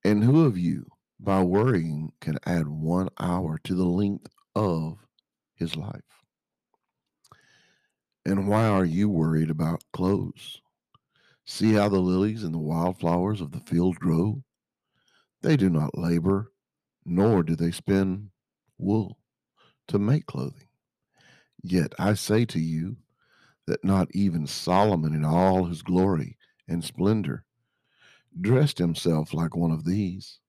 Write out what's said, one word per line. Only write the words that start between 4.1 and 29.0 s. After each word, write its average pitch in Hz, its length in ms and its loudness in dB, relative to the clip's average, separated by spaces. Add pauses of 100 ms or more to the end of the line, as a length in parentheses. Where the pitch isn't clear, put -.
of 82 520 -2 (480)
his 80 220 -6
life? - 240 -10 (2250)
And 98 240 0
why 110 180 4
are 98 180 4
you 90 260 2
worried 80 400 2
about 80 420 -2
clothes? - 720 -4 (800)
See 110 300 0
how 101 140 4
the 98 120 2
lilies 98 440 0
and 80 100 -4
the 82 40 -4
wildflowers 87 840 -2
of 73 120 -10
the 67 80 -12
field 87 360 0
grow? 90 460 0 (1000)
They 156 140 4
do 98 140 4
not 76 280 0
labor, 85 540 0 (520)
nor 95 380 2
do 80 140 0
they 85 140 0
spin 98 600 -2 (480)
wool 98 400 -2 (680)
to 104 100 0
make 120 280 0
clothing. - 420 -10 (920)
Yet 87 360 0
I 98 160 2
say 107 320 0
to 82 140 -4
you 80 380 -4 (680)
that - 160 -4
not 95 300 2
even 85 340 0
Solomon 90 680 0
in 76 100 -2
all 92 400 4
his 85 180 -8
glory 90 540 0 (320)
and 82 160 -4
splendor 95 600 -2 (960)
dressed 127 400 2
himself 82 540 -2